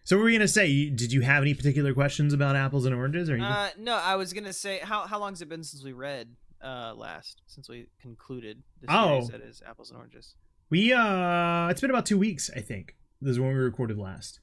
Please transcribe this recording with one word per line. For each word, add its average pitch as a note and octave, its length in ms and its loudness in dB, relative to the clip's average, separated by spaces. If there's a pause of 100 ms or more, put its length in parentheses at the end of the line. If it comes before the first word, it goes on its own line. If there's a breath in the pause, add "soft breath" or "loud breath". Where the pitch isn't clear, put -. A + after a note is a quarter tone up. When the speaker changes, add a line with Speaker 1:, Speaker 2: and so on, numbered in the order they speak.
Speaker 1:
So F#3 120 4
what G#3+ 60 4
were A3+ 80 6
you A3+ 80 6
gonna G#3 100 4
say? - 200 4
You, C#3+ 240 2
did A#2+ 200 -2
you C3+ 100 4
have C#3 200 4
any D3 100 4
particular C#3 400 2
questions C#3+ 400 2
about C#3 220 2
Apples C3+ 320 0
and C3 80 0
Oranges D3 340 -2
or C#3+ 60 0
anything? A#2+ 180 0
Speaker 2:
Uh, G3+ 240 -2
no, A3+ 200 -4
I F#3 200 0
was F#3 160 -4
gonna G3 200 -8
say, G3 260 -6
how, F#3+ 280 -4
how G#3 120 -6
long's G3 240 -8
it D3+ 60 -16
been E3 160 -10
since C#3+ 180 -16
we C3+ 100 -12
read, B2+ 360 -10 (340)
uh, A#2+ 320 -10
last? F2+ 520 -16
Since - 220 -20
we A#2+ 200 -18 (120)
concluded A#2+ 640 -16 (180)
the B2 80 -18
Speaker 1:
Oh. D#3+ 320 4
Speaker 2:
series A#2+ 100 -4
that A2+ 100 -14
is A#2 260 -20
Apples A#2 240 -20
and A#2 80 -20
Oranges? - 380 -20 (340)
Speaker 1:
We, G#3 220 4
uh, F3 760 2
it's F3 120 0
been C4 100 0
about B3 160 0
two G#3 120 2
weeks, F#3+ 360 0
I A#2 60 -8
think, G2 340 -12 (260)
is C3 200 0
when C3 80 0
we C3+ 80 0
recorded A#2+ 420 -2
last. F#2+ 440 -12